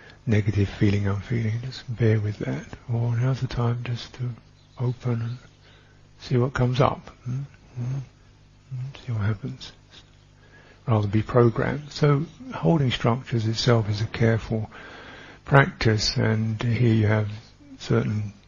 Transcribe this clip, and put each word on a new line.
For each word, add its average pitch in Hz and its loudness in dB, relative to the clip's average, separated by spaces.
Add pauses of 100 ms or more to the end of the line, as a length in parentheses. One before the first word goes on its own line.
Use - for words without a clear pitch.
(260)
negative 101 2
feeling 101 0
I'm 98 -2
feeling. 113 -4
Just 127 -10
bear 110 4
with 104 -4
that. 135 -6 (260)
Or 117 -2
now's 127 0
the 131 -2
time 120 -2
just 120 -8
to 123 -6 (480)
open 120 -2
and 120 -6 (840)
see - -2
what 127 2
comes 123 0
up. - 0 (160)
Mm? 131 -6 (360)
Mm? 127 -6 (720)
Mm? 131 -12
See 123 -6
what 110 -2
happens. 110 -4 (1120)
Rather 107 2
be 107 2
programmed. 123 2
So 147 2 (280)
holding 156 2
structures 117 0
itself 113 2
is 104 -4
a 110 0
careful 113 0 (720)
practice, 123 4
and 110 0
here 117 2
you 110 4
have 104 2 (500)
certain 107 -2 (160)